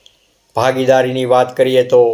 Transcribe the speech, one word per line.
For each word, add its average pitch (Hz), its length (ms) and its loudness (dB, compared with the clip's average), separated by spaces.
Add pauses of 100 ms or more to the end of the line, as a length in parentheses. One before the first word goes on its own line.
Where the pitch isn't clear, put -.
(560)
ભાગીદારીની 131 680 -2
વાત 127 320 0
કરીએ 131 260 0
તો 123 200 2 (100)